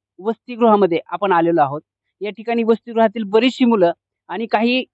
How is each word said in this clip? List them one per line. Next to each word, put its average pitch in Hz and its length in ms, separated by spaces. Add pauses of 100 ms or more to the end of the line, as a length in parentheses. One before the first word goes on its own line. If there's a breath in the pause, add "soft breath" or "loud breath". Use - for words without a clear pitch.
(200)
वसतिगृहामध्ये 214 880
आपण 185 260
आलेलो 170 300
आहोत. 143 200 (400)
या 202 80
ठिकाणी 233 340
वसतिगृहातील 226 600
बरीचशी 226 420
मुलं 196 260 (360)
आणि 202 180
काही, 240 480